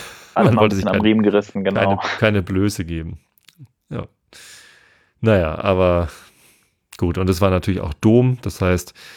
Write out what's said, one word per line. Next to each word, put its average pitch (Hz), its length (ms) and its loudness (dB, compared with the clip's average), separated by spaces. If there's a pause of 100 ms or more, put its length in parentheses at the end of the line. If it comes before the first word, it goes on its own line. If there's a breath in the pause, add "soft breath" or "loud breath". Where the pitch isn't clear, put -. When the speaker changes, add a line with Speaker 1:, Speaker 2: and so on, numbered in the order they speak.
Speaker 1:
<laughs> - 280 -18
Speaker 2:
Alle 202 120 4
Speaker 1:
man 113 100 4
Speaker 2:
mal - 20 2
ein 107 40 4
Speaker 1:
wollte 104 120 2
sich 95 100 -2
Speaker 2:
bisschen 98 120 0
am 107 60 0
Speaker 1:
keine, 107 60 2
Speaker 2:
Riemen 110 140 4
gerissen, 104 400 0
genau. 98 180 -2
Speaker 1:
keine, 98 180 0 (200)
keine 107 240 2
Blöße 98 420 -2
geben. 82 360 -10 (720)
Ja. - 180 -10 (1120 loud breath)
Naja, 90 360 0
aber 90 520 0 (920 loud breath)
gut. 87 180 -2
Und 92 140 -2
es 87 100 0
war 98 100 2
natürlich 92 300 -2
auch 78 140 -8
Dom. 123 480 2
Das - 180 -8
heißt, 90 320 0 (240 loud breath)